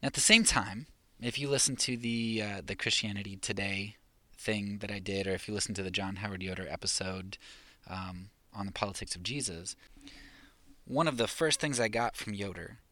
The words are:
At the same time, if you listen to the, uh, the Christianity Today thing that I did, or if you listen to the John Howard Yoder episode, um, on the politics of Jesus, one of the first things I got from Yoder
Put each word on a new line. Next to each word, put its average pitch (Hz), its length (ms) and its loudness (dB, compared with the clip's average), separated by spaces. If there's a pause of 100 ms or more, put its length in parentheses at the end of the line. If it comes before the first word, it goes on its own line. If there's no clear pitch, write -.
At 135 100 0
the - 80 2
same 220 220 10
time, 113 420 2 (340)
if 120 200 -2
you 143 100 0
listen 139 280 4
to 123 200 0
the, 113 460 0
uh, 101 200 -4
the 101 120 -4
Christianity 101 600 0
Today 98 600 -2 (420)
thing 104 420 0
that 101 120 -4
I 101 80 -2
did, 98 260 0
or 95 60 2
if 92 160 -2
you 107 80 -2
listen 101 180 0
to 98 80 -2
the 95 80 -2
John 95 280 -4
Howard 98 260 -4
Yoder 92 260 -4
episode, 95 720 -4 (500)
um, 92 400 -8 (240)
on 101 140 -6
the 95 40 -6
politics - 440 -4
of 87 80 -12
Jesus, 92 520 -6 (1080)
one 151 220 4
of 135 100 0
the 117 100 4
first 151 320 2
things 143 200 0
I 117 80 6
got 113 280 0
from 104 200 -6
Yoder 95 420 -6 (140)